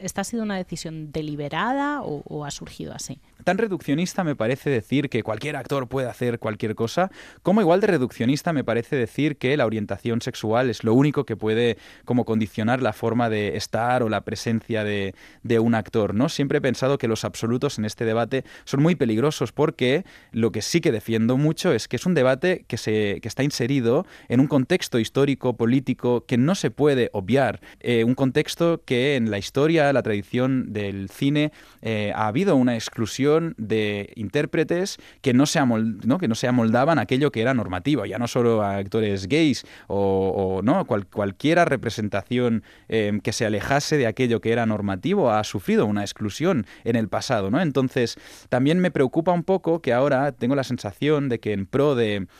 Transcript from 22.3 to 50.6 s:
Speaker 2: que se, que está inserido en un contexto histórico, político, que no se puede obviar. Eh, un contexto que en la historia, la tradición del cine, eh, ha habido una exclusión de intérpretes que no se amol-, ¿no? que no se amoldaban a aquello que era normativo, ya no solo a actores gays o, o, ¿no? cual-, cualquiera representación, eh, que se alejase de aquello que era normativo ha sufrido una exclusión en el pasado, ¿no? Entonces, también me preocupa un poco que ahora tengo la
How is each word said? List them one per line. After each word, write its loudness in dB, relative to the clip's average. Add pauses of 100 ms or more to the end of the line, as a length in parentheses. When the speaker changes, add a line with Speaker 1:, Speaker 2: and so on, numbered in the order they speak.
Speaker 2:
que -6
se, 0
que -8
está -4
inserido 0 (220)
en 4
un 6
contexto 0
histórico, 0
político, 0
que 0
no 2
se -2
puede 2
obviar. 0 (200)
Eh, 2
un 2
contexto 0
que 0
en 0
la -2
historia, 2
la 2
tradición -2
del -4
cine, 0 (300)
eh, -2
ha 0
habido 2
una 4
exclusión 0
de -2
intérpretes -2 (220)
que 2
no 6
se 0
amol-, 0
¿no? 2
que -2
no 2
se -2
amoldaban 4
a 2
aquello 0
que -2
era 2
normativo, -2
ya -6
no -2
solo 2
a 0
actores -2
gays 2 (240)
o, -4 (640)
o, -4
¿no? 2
cual-, -2
cualquiera 0
representación, -2 (260)
eh, 0
que -4
se -2
alejase 0
de 2
aquello 0
que 0
era 0
normativo 0
ha 2
sufrido 0
una -2
exclusión -2 (180)
en 0
el 0
pasado, -2
¿no? 2
Entonces, 0 (320)
también 2
me 2
preocupa 0
un 0
poco 0
que 0
ahora 2
tengo -2
la 0